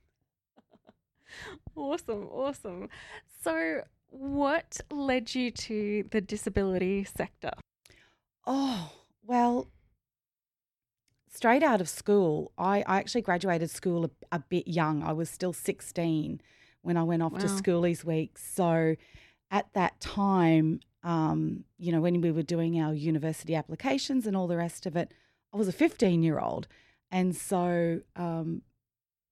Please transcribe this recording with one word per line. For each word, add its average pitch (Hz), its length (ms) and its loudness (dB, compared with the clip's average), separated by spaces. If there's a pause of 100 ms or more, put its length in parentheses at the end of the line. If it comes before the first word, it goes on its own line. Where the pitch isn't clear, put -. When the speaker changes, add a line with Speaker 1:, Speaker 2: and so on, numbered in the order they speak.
(1800)
Speaker 1:
Awesome, 285 560 -6
awesome. 214 580 -8 (520)
So 320 420 -2 (260)
what 277 800 -2
led 269 460 -2
you 247 160 0
to 208 580 -4
the 220 120 0
disability 196 800 0
sector? - 480 -8 (920)
Speaker 2:
Oh, 254 460 -2 (320)
well, 240 440 2 (1600)
straight 247 340 4
out 233 180 6
of 160 80 -4
school, 170 680 2
I, 190 300 2
I 190 100 2
actually - 240 -2
graduated 175 480 0
school 170 360 -2
a, 160 40 -2 (220)
a 170 80 -2
bit - 280 -4
young. 156 360 2
I 160 100 -2
was 160 160 -4
still 180 240 -4
sixteen 165 880 -2 (400)
when 170 160 0
I 165 60 2
went 165 180 2
off 160 180 -2
to 202 80 0
Speaker 1:
Wow. 196 120 -2
Speaker 2:
Schoolies 175 440 2
Week. 160 340 -2
So 165 580 2 (560)
at 196 220 0
that - 260 0
time, 165 800 4 (240)
um, 160 640 0 (120)
you 175 140 -4
know, 165 100 2
when 175 200 2
we 165 100 4
were 160 120 0
doing 165 360 0
our 156 140 0
university 156 600 -2
applications 254 720 -2
and 202 100 0
all 185 120 0
the 170 100 0
rest 170 280 -4
of 160 100 -4
it, 170 180 -2 (400)
I 202 40 -6
was 208 100 2
a 185 60 0
fifteen-year-old. 165 920 2 (440)
And 185 240 2
so, 175 680 0 (140)
um, 165 480 -4 (680)